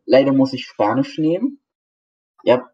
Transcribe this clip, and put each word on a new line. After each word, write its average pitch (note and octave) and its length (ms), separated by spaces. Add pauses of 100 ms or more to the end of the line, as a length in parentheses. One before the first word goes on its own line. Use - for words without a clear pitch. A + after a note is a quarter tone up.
Leider C#4 280
muss C4 200
ich - 120
Spanisch - 520
nehmen. F3 420 (840)
Ja, B2 280